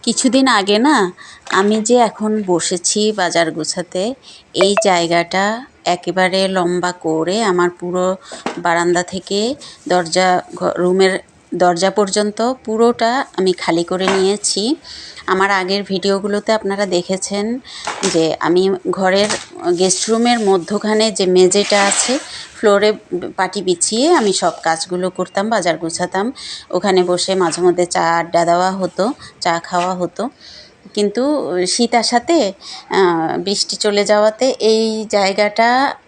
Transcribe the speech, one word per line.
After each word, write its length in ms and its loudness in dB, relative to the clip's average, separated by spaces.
কিছুদিন 440 2
আগে 320 4
না, 340 4
আমি 320 2
যে 140 4
এখন 500 0
বসেছি 680 0
বাজার 400 0
গোছাতে, 640 -6
এই 300 2
জায়গাটা 600 2
একেবারে 640 0
লম্বা 440 0
করে 520 -2
আমার 260 2
পুরো 480 -4
বারান্দা 460 0
থেকে 520 -4
দরজা, 540 2
ঘ-, 220 -2
রুমের 420 2
দরজা 360 2
পর্যন্ত 640 0
পুরোটা 600 0
আমি 160 2
খালি 300 -2
করে 240 -2
নিয়েছি। 680 0
আমার 260 0
আগের 320 -2
ভিডিওগুলোতে 680 -2
আপনারা 340 -2
দেখেছেন 760 -4
যে 260 2
আমি 300 2
ঘরের 400 0
গেস্ট 300 0
রুমের 300 2
মধ্যখানে 720 0
যে 140 -2
মেঝেটা 580 4
আছে, 360 0
ফ্লোরে 380 4
পাটি 260 -4
বিছিয়ে 520 0
আমি 200 2
সব 180 0
কাজগুলো 460 -2
করতাম, 400 -4
বাজার 280 0
গোছাতাম। 560 -4
ওখানে 320 2
বসে 320 0
মাঝে 260 -2
মধ্যে 240 2
চা 180 -2
আড্ডা 280 0
দেওয়া 260 2
হতো, 420 -2
চা 200 -2
খাওয়া 360 -2
হতো। 340 -6
কিন্তু 300 0
শীত 280 0
আসাতে, 580 2
আহ, 480 2
বৃষ্টি 380 -4
চলে 300 0
যাওয়াতে 400 2
এই 500 0
জায়গাটা 600 2